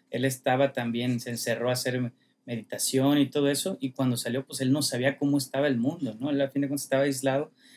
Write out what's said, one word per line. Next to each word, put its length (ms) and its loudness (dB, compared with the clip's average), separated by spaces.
él 160 -2
estaba 480 2
también, 460 0
se 100 -8
encerró 400 -2
a 40 2
hacer 400 -2
meditación 720 0
y 100 4
todo 200 2
eso, 300 -2
y 120 -4
cuando 260 0
salió, 280 -4
pues, 160 -10
él 120 2
no 80 4
sabía 360 0
cómo 200 2
estaba 300 0
el 100 2
mundo, 420 -2
¿no? 100 -4
Él, 120 0
a 80 0
fin 120 -2
de 60 0
cuentas, 160 -4
estaba 200 0
aislado, 480 -2